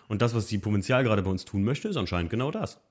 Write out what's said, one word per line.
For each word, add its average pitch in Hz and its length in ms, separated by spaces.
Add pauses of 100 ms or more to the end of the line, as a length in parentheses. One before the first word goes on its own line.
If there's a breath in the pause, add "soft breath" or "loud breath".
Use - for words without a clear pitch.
Und 107 140
das, 120 120
was 110 120
die 107 120
Provinzial 107 460
gerade 107 180
bei 95 80
uns 95 140
tun 98 180
möchte, 139 260
ist 190 80
anscheinend 87 340
genau 127 200
das. - 300 (100)